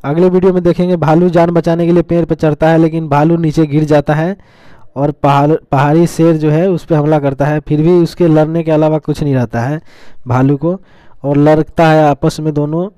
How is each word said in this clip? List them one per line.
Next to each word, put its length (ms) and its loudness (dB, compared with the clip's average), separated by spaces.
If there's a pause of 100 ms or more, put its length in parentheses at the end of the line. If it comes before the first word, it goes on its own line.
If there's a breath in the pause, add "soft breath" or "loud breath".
अगले 240 0
वीडियो 240 2
में 100 0
देखेंगे 340 0
भालू 320 2
जान 220 2
बचाने 360 0
के 60 0
लिए 100 2
पेड़ 220 -2
पर 100 -4
चढ़ता 340 -2
है, 100 2
लेकिन 300 -2
भालू 280 2
नीचे 300 0
गिर 180 0
जाता 300 0
है 220 -4 (600 soft breath)
और 160 -2
पहाड़, 400 0 (120)
पहाड़ी 420 0
शेर 300 0
जो 140 0
है 180 0
उस 160 -4
पे 100 -2
हमला 240 0
करता 280 -2
है। 140 -2
फिर 220 -2
भी 100 2
उसके 360 0
लड़ने 340 2
के 80 -4
अलावा 280 2
कुछ 240 -6
नहीं 120 -2
रहता 260 -2
है 200 -4 (480 soft breath)
भालू 280 0
को 240 -4 (420 soft breath)
और 140 -2
लड़ता 520 2
है 160 4
आपस 360 0
में 140 -4
दोनों। 440 -4